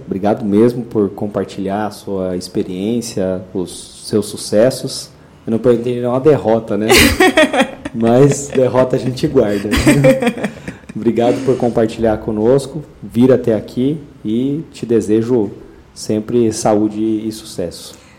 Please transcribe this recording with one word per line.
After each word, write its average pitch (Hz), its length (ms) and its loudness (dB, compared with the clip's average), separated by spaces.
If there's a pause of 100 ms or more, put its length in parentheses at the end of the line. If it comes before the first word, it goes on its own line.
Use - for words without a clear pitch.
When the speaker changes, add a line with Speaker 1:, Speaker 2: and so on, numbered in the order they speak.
Speaker 1:
Obrigado 101 380 -2
mesmo 113 400 2
por 104 260 0
compartilhar 101 760 -6
a 101 40 -8
sua 92 460 -6
experiência, 95 1040 -4 (120)
os - 520 -10
seus 104 200 0
sucessos. 127 840 -2 (380)
Eu 113 60 -4
não 113 60 0
perguntei 120 420 2
nenhuma 123 200 -2
derrota, 113 560 2
né? 107 120 -2 (580)
Speaker 2:
<laughs> - 480 -4
Speaker 1:
Mas 123 540 4
derrota 127 480 0
a - 20 2
gente 127 280 -4
guarda. 104 440 0 (1200)
Obrigado 117 500 0
por 127 120 2
compartilhar 113 600 0
conosco, 123 640 0 (200)
vir 117 300 4
até 117 220 2
aqui 127 440 -2 (260)
e 131 380 -2 (100)
te - 140 -14
desejo 113 640 2 (440)
sempre 110 580 0
saúde 107 480 0 (260)
e 107 60 -6
sucesso. - 640 -10 (240)